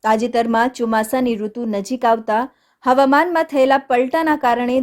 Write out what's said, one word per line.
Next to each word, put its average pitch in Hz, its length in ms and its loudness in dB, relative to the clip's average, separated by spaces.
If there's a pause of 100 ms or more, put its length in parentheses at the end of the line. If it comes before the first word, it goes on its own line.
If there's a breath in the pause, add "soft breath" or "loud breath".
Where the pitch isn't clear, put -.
તાજેતરમાં 233 720 0
ચોમાસાની 233 580 -2
ઋતુ 214 380 -8
નજીક 233 360 -2
આવતા 220 320 0 (420)
હવામાનમાં 285 680 2
થયેલા 269 340 2
પલટાના 294 560 0
કારણે 247 400 0